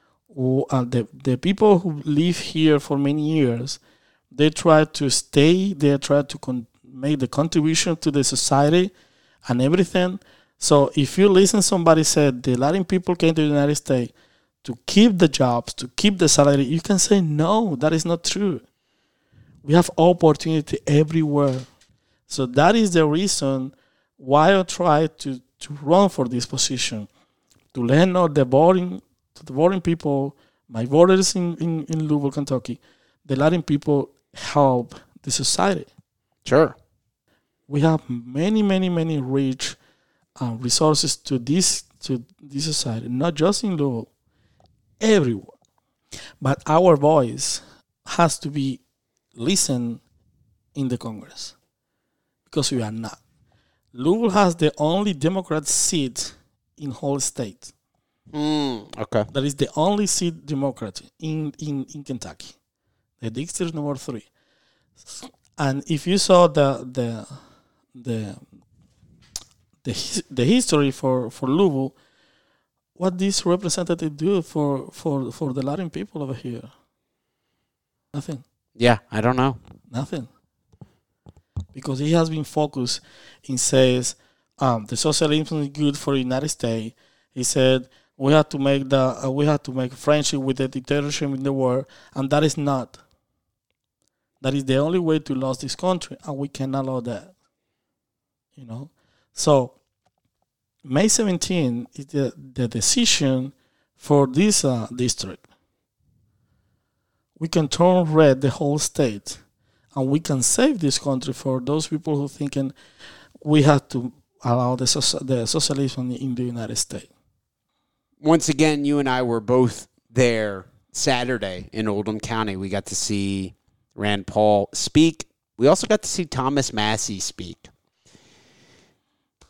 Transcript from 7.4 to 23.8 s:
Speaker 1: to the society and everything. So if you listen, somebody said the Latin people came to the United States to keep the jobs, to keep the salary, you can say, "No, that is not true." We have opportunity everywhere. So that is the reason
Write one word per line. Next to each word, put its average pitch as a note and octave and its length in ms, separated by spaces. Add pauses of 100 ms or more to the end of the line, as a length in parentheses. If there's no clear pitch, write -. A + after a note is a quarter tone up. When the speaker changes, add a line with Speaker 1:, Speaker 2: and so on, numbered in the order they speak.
Speaker 1:
to D#3+ 160
the C#3 120
society D3 680 (560)
and B2 160
everything. F3+ 560 (400)
So C#3+ 360
if C#3+ 220
you G3 100
listen, G3 360
somebody E3 400
said C3+ 400
the B2+ 120
Latin D#3+ 300
people F3+ 300
came E3 180
to D#3 80
the D3+ 60
United D3 280
States B2+ 380 (500)
to - 220
keep G#3 320
the E3+ 100
jobs, B2 460
to - 220
keep G3+ 240
the E3 100
salary, C#3+ 320
you D3+ 200
can G3 180
say, G3+ 200
"No, E3 580
that D3+ 160
is D#3+ 120
not E3+ 180
true." F#3+ 380 (1000)
We C#3+ 100
have E3+ 240
opportunity D#3+ 880
everywhere. D3 760 (680)
So - 180
that C#3+ 300
is G#3+ 180
the D#3+ 140
reason C#3 680 (440)